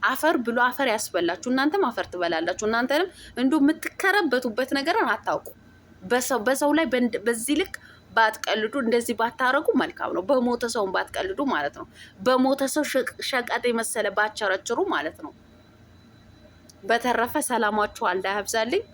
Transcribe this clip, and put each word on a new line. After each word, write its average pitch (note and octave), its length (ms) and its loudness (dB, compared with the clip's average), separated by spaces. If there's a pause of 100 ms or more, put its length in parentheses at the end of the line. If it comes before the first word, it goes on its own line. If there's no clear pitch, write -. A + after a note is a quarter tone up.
አፈር C4 360 2
ብሎ A#3 240 -2
አፈር B3 260 0
ያስበላችሁ። F#3+ 600 -2
እናንተም C#4+ 360 2
አፈር G#3+ 220 -2
ትበላላችሁ። F3 600 -2
እናንተንም B3+ 420 2 (280)
እንዶ B3+ 200 2
የምትከረበቱበት C#4 1160 0
ነገርን D4+ 360 0
አታውቁ። G3+ 400 -2 (540)
በሰው፣ B3 380 0
በሰው C4+ 320 2
ላይ D#4 140 4
በእንድ-፣ B3 340 0
በዚህ A#3 360 -2
ልክ F#4 180 -2 (380)
ባትቀልዱ፣ A3 680 0
እንደዚህ A#3 380 0
ባታረጉ B3+ 500 0 (100)
መልካም - 360 -2
ነው። - 120 -4
በሞተ B3 440 2
ሰውን G#3+ 240 -2
ባትቀልዱ F#3+ 540 -4
ማለት D3+ 300 0
ነው። B3 100 -14 (340)
በሞተ C4 480 2
ሰው D4 160 0
ሸቅ-፣ B3 280 -2 (100)
ሸቀጥ A#3+ 420 -4
የመሰለ A3+ 460 0
ባትቸረችሩ G#3 760 -2
ማለት E3 360 -4
ነው። D3+ 100 -14 (1500)
በተረፈ A#3 580 0
ሰላማችሁ G#3+ 640 0
አላህ F#3+ 280 0
ያብዛልኝ። A3+ 600 0